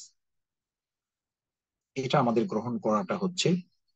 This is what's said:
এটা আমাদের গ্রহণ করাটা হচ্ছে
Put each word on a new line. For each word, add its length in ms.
এটা 280
আমাদের 280
গ্রহণ 220
করাটা 320
হচ্ছে 320